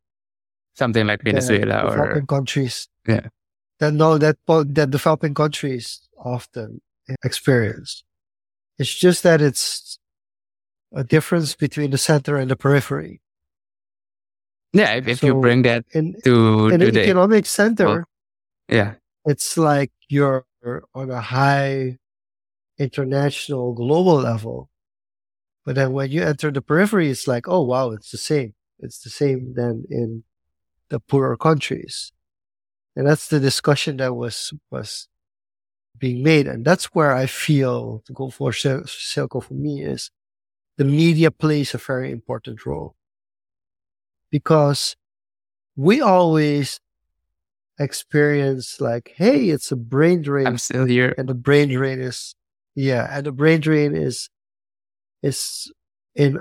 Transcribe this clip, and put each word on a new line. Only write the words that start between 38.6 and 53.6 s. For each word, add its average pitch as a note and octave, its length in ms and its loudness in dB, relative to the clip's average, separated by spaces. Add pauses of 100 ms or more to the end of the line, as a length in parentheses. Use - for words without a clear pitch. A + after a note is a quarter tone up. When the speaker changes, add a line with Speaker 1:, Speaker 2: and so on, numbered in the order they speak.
Speaker 2:
Silco - 580 -8
for - 120 -16
me, C#3+ 280 -6
is - 280 -8 (640)
the C#3+ 80 0
media D#3 460 4
plays D3+ 440 -2
a B2 40 -4
very C3 320 -6
important A#2+ 560 -12
role. - 280 -10 (1400)
Because D3 640 2 (800)
we F#3+ 240 2
always D#3+ 800 2 (960)
experience, C#3+ 1040 -2
like, A#2+ 360 -6
"Hey, A#3 340 2
it's - 200 -2
a C#3 60 -4
brain C#3+ 460 2
drain." C#3+ 240 -2
Speaker 1:
I'm A#2+ 120 -2
still B2+ 260 -2
here. B2 320 2
Speaker 2:
And B2+ 120 -6
the C3 60 -4
brain C#3+ 360 4
drain C3 300 -2
is, - 340 -10 (400)
yeah, C3+ 360 0
and C#3+ 140 -8
the D3 80 -6
brain D#3 280 4